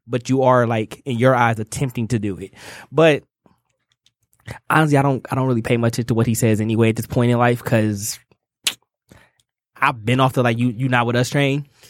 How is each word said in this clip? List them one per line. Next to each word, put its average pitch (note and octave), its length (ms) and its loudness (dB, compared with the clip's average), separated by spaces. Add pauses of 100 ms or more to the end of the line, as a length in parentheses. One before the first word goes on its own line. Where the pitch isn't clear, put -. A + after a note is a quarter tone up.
But A#2+ 220 -6
you C3 140 0
are, B2+ 240 4
like, A2+ 380 -4
in B2 120 -4
your B2+ 180 4
eyes, A#2 240 2
attempting A#2+ 500 -6
to A#2 100 0
do G2 180 -6
it. F#2+ 160 -16 (380)
But D3 320 4 (1500)
honestly, D3+ 280 2
I C3+ 40 4
don't, C3+ 280 -2
I C3+ 60 -4
don't C3 120 -2
really A#2 160 -2
pay B2 120 0
much A#2 180 0
attention A#2 160 -4
to B2 40 0
what A2+ 140 2
he A2+ 80 0
says A2 260 2
anyway A2 280 2
at A2 60 0
this - 120 -8
point A#2+ 240 0
in A#2+ 80 2
life, A#2+ 240 0
'cause G#2+ 560 -2 (1600)
I've C3 300 -2
been B2 140 0
off C3 140 2
the, B2+ 100 0
like, A#2 160 0
"You, B2 100 0
you B2 180 -4
not B2 200 0
with A#2+ 80 -2
us" A#2+ 140 0
train C#3+ 380 -2 (220)